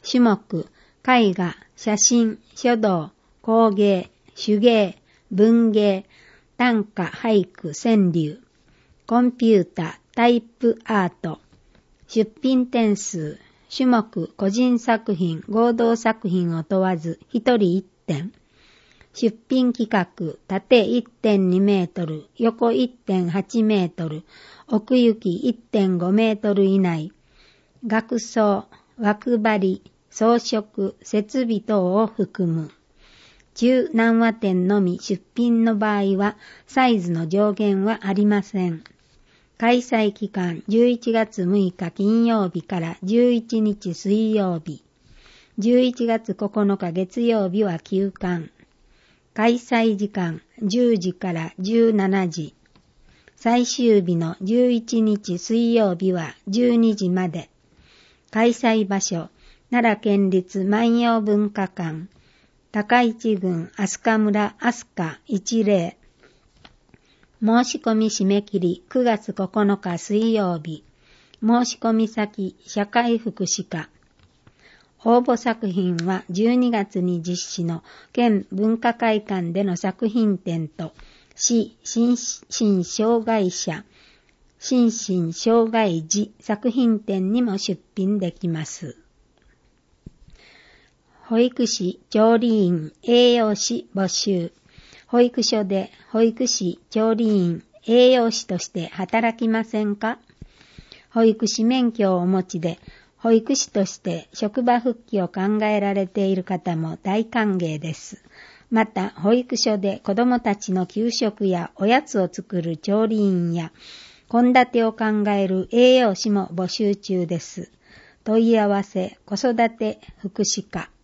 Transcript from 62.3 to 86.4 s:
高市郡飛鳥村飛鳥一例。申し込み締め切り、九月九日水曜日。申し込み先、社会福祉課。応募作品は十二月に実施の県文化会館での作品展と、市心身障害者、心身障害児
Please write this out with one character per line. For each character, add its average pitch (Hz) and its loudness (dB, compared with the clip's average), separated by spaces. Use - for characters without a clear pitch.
高 214 0
市 226 0
郡 180 -4
飛 - -4
鳥 220 2
村 208 0
飛 - -4
鳥 165 -4
一 220 -2
例。 190 0
申 226 2
し - -8
込 226 0
み 220 2
締 214 -2
め 202 2
切 202 -6
り、 175 -2
九 254 0
月 214 -2
九 190 -4
日 180 -8
水 220 -2
曜 185 0
日。 156 -12
申 233 2
し - -8
込 226 -2
み 220 0
先、 208 -6
社 208 -4
会 233 0
福 208 -6
祉 - -6
課。 160 -8
応 240 4
募 240 0
作 226 -4
品 180 -2
は 185 -4
十 220 0
二 247 2
月 202 -4
に 180 -2
実 175 -6
施 - -8
の 165 -6
県 226 2
文 214 0
化 233 0
会 220 0
館 180 -4
で 196 -2
の 180 -2
作 202 -4
品 214 0
展 165 -6
と、 156 -12
市 - -2
心 240 0
身 202 0
障 226 0
害 214 -2
者、 - -8
心 247 0
身 180 -2
障 226 2
害 190 0
児 208 -2